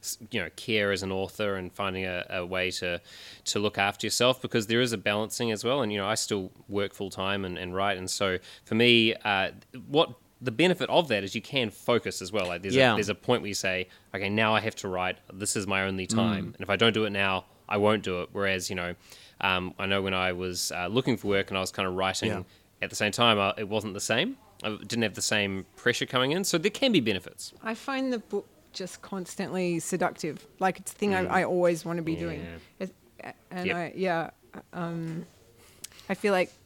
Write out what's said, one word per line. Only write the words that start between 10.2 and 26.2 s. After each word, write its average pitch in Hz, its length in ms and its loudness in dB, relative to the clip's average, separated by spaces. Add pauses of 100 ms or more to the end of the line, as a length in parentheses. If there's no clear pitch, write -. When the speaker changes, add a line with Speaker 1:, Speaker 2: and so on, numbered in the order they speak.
Speaker 1:
the 123 100 -2
benefit 160 380 2
of 156 180 4
that 101 160 2
is 98 100 -8
you 113 60 -2
can 120 300 -2
focus - 500 0
as 92 100 -8
well. 98 180 0
Like 87 120 -4
there's 98 160 0
Speaker 2:
Yeah. 131 160 6
Speaker 1:
a, 107 40 2
there's 104 120 0
a 104 60 0
point 123 280 0
where 101 60 -6
you 101 60 -6
say, 92 340 -2 (260)
"Okay, 98 140 -4
now 110 260 4
I 107 60 4
have 107 160 -4
to - 120 -6
write. 92 280 -2 (160)
This 95 240 -4
is 101 100 -2
my 95 160 2
only 95 240 -2
time. 110 380 2
Speaker 2:
Mm. - 100 -8
Speaker 1:
And - 60 -14
if 95 100 -4
I 98 60 2
don't 113 160 6
do 107 140 2
it 101 40 -2
now, 98 360 0 (220)
I 104 100 0
won't 104 260 4
do 92 180 -2
it." 82 100 -8
Whereas, 95 380 -2
you 98 60 -4
know, 87 180 -4 (460)
um, 92 400 2
I 98 60 -2
know 98 140 2
when 95 140 0
I 92 180 2
was, 90 380 -4
uh, 87 160 -4
looking 117 300 0
for 101 100 -6
work 98 220 2
and 98 100 -2
I - 20 0
was 92 120 -4
kind 95 160 -2
of 90 80 -4
writing 95 340 0
Speaker 2:
Yeah. 101 120 -4 (380)
Speaker 1:
at 98 80 -4
the - 60 -10
same 107 160 0
time, 117 300 6
uh, 98 180 4
it 107 100 -6
wasn't 104 260 -2
the 101 60 -6
same. 165 360 0 (260)
I - 140 -4
didn't 113 260 -2
have 104 120 0
the 101 80 -6
same 98 520 0
pressure 123 320 0
coming 131 240 2